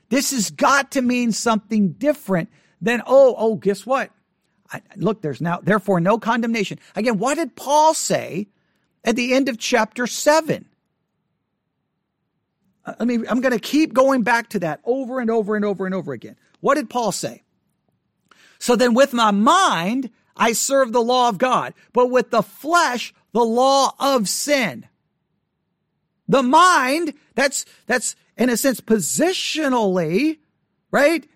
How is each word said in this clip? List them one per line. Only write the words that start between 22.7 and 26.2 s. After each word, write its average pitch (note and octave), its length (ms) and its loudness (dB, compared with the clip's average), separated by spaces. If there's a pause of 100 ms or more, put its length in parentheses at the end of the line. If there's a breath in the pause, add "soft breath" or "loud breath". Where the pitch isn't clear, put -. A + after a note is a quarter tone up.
the A#3 120 2
law B3+ 540 2
of C4 300 0
sin." A3+ 580 -2 (1400)